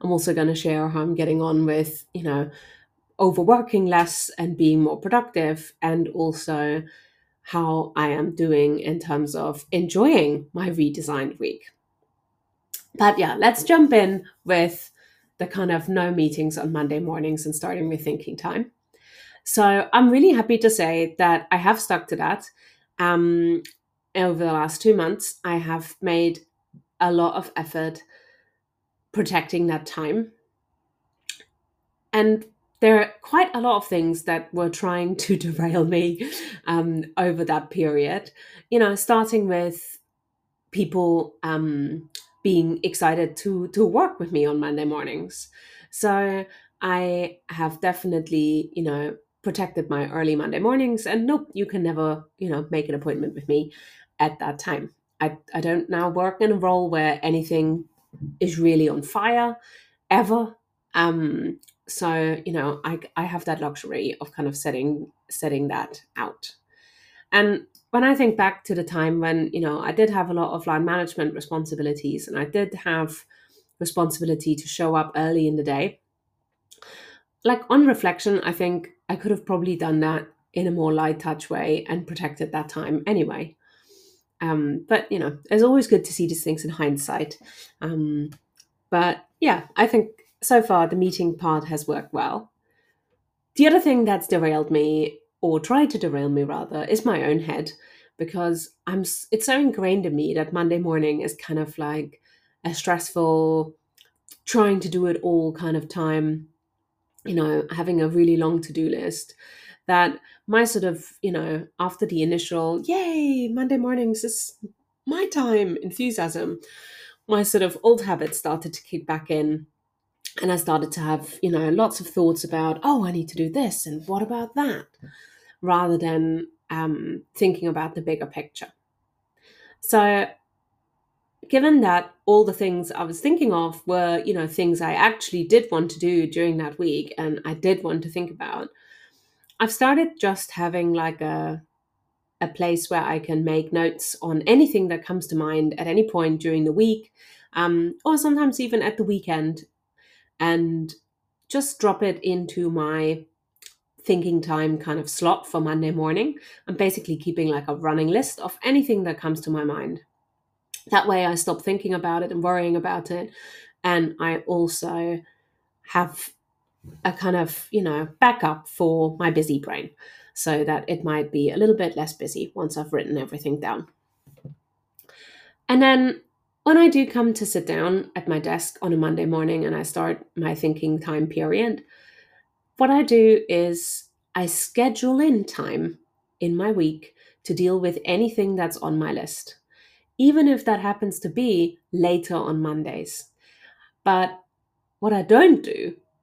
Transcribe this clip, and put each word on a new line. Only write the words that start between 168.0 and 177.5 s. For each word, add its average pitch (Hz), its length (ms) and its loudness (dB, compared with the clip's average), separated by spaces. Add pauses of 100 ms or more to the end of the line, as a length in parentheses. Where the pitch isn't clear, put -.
backup 165 480 2
for 160 520 0
my 170 120 0
busy 156 280 0
brain, - 320 -10 (420)
so 151 320 -2
that 151 240 -2
it 170 160 -4
might 151 260 -2
be 147 200 0
a - 80 -4
little 214 180 6
bit 180 180 -2
less 156 200 -8
busy - 400 -10
once 156 240 -6
I've 151 160 -8
written 143 240 -2
everything 139 420 -6
down. 107 280 -8 (1800)
And 254 140 6
then 262 400 4 (400)
when 311 160 6
I 339 100 10
do 269 180 4
come 233 280 2
to 214 100 -4
sit 170 220 -2